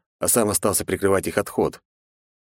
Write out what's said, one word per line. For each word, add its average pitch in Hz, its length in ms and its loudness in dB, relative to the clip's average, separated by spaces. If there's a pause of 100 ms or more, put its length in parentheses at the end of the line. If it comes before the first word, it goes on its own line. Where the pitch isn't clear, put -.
(200)
а - 80 -2
сам 110 220 2
остался 98 360 -2
прикрывать 92 420 0
их 82 100 -4
отход. - 440 -2 (680)